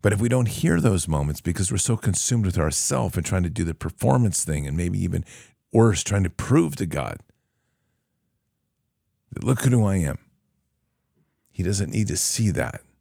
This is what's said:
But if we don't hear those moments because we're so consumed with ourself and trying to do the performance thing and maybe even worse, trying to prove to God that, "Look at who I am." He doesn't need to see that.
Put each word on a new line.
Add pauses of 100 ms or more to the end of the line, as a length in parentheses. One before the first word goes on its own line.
But
if
we
don't
hear
those
moments
because
we're
so
consumed
with
ourself
and
trying
to
do
the
performance
thing
and
maybe
even (480)
worse,
trying
to
prove
to
God (2250)
that,
"Look
at
who
I
am." (1300)
He
doesn't
need
to
see
that. (180)